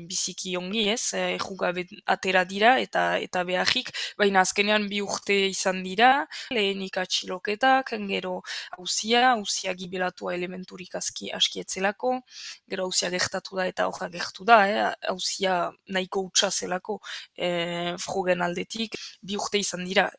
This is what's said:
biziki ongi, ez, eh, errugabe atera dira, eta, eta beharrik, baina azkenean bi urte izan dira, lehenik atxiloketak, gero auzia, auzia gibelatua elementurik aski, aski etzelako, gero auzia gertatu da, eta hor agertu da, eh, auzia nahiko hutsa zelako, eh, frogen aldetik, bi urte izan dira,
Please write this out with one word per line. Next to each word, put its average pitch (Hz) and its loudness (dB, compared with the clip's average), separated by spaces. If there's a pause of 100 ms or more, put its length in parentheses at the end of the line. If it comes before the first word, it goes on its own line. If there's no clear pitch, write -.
biziki 185 -4
ongi, 190 -2
ez, 220 0
eh, 185 0
errugabe 180 -4 (220)
atera 185 2
dira, 202 4
eta, 180 0 (120)
eta 180 -2
beharrik, 185 0 (260)
baina 196 6
azkenean 208 2
bi 202 -2
urte 202 0 (120)
izan 185 0
dira, 196 6 (420)
lehenik 196 0
atxiloketak, 214 0 (140)
gero 185 -2 (440)
auzia, 233 2
auzia 202 0
gibelatua 185 -4
elementurik 185 -8
aski, - -4
aski 196 -2
etzelako, 208 -2 (500)
gero 190 -4
auzia 185 0
gertatu 185 -4
da, 185 0
eta 185 -2
hor 185 -8
agertu 175 -8
da, 226 10
eh, 208 -2
auzia 185 0 (320)
nahiko 190 -2
hutsa 190 2
zelako, 185 -2 (360)
eh, 175 -2
frogen 180 0
aldetik, 185 -4 (240)
bi 202 -8
urte 208 0
izan 180 -2
dira, 185 4 (100)